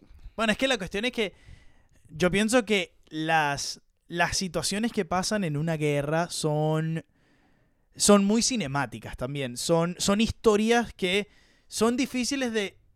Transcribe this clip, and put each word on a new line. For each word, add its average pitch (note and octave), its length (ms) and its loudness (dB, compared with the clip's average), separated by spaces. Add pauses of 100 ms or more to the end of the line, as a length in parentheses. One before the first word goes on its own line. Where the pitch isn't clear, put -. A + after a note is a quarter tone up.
(360)
Bueno, A3 160 0
es G3 60 0
que C4 100 0
la B3+ 100 0
cuestión G3 280 -6
es B3 60 -4
que G#3 220 -4 (760)
yo D#3+ 220 0
pienso G#3+ 340 2
que F#3+ 300 0 (120)
las, D#3 760 -2 (260)
las E3+ 280 -2
situaciones G3 560 -2
que G3 140 -2
pasan F#3 380 -2
en D3+ 140 -2
una D#3+ 200 -2
guerra D3+ 520 0
son, D#3 760 -2 (880)
son G3 300 6
muy A3 160 2
cinemáticas C#3 720 -4
también. B2+ 420 -6
Son, E3+ 420 0
son G3+ 220 2
historias A3 720 2
que G3 340 -2 (400)
son A#3 300 0
difíciles B3+ 560 -2
de, G3+ 240 -4 (180)